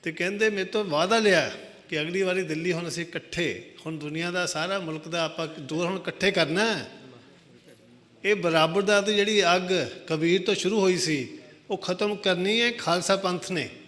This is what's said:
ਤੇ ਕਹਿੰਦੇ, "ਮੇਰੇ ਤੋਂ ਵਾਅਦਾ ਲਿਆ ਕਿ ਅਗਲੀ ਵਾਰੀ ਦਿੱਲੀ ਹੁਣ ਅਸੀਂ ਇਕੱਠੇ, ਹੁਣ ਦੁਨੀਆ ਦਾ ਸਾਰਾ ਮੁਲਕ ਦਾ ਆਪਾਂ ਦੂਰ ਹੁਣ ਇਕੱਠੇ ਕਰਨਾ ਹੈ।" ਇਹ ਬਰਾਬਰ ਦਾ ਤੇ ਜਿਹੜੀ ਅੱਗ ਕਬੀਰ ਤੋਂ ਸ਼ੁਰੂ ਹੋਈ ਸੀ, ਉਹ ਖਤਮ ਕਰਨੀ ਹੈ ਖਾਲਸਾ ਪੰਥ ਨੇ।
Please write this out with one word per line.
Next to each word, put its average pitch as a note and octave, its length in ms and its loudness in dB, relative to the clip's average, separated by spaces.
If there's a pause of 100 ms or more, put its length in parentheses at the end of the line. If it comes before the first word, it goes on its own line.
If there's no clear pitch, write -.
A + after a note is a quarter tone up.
ਤੇ E3 80 -4
ਕਹਿੰਦੇ, G3+ 380 0
"ਮੇਰੇ G3 160 -2
ਤੋਂ G#3+ 200 -2
ਵਾਅਦਾ F3+ 340 4
ਲਿਆ E3+ 320 4 (380)
ਕਿ D#3 120 -2
ਅਗਲੀ F3 200 -2
ਵਾਰੀ F#3 220 0
ਦਿੱਲੀ D#3+ 300 -2
ਹੁਣ E3+ 140 -4
ਅਸੀਂ E3 180 -6
ਇਕੱਠੇ, - 720 -6 (100)
ਹੁਣ D#3+ 120 -6
ਦੁਨੀਆ D#3 340 -6
ਦਾ F3+ 140 0
ਸਾਰਾ F3 340 -2
ਮੁਲਕ D#3 280 -8
ਦਾ E3 180 0
ਆਪਾਂ D#3 220 -4
ਦੂਰ D#3 380 -4
ਹੁਣ F#3 140 -2
ਇਕੱਠੇ F#3 320 0
ਕਰਨਾ F3+ 460 2
ਹੈ।" A#2 120 -10 (1400)
ਇਹ G#3 100 4
ਬਰਾਬਰ E3 460 4
ਦਾ G3+ 200 4
ਤੇ G#3 120 0
ਜਿਹੜੀ G3+ 300 4
ਅੱਗ F3+ 440 2 (200)
ਕਬੀਰ E3+ 380 2
ਤੋਂ G3+ 100 0
ਸ਼ੁਰੂ G#3 240 0
ਹੋਈ F#3+ 180 4
ਸੀ, D3 400 -2 (320)
ਉਹ G3 80 -4
ਖਤਮ G3+ 380 -2
ਕਰਨੀ G3 460 0
ਹੈ A#3+ 100 2
ਖਾਲਸਾ F3+ 440 0
ਪੰਥ F3+ 360 -2
ਨੇ। C#3 180 -4 (180)